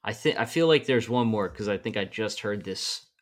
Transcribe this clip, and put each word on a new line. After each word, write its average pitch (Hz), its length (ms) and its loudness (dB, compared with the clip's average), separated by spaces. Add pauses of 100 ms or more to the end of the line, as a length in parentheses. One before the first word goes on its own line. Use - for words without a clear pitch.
I 110 100 -4
thi-, 151 240 0
I 117 80 2
feel 165 220 2
like 156 180 6
there's 120 240 2
one 120 180 2
more, 107 220 0
'cause 104 180 -6
I 101 100 0
think 107 200 -6
I 98 80 -2
just 107 360 -6
heard 104 220 -4
this. - 440 -8 (140)